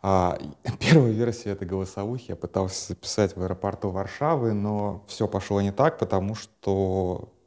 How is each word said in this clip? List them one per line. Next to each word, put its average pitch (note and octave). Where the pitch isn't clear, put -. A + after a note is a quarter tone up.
А, F#2
<laughs> -
первая C3+
версия A#2
этой G2
голосовухи G2
я E2+
пытался -
записать -
в F2+
аэропорту F#2+
Варшавы, A#2
но G#2
всё -
пошло G2
не G2
так, D3+
потому G2
что F#2+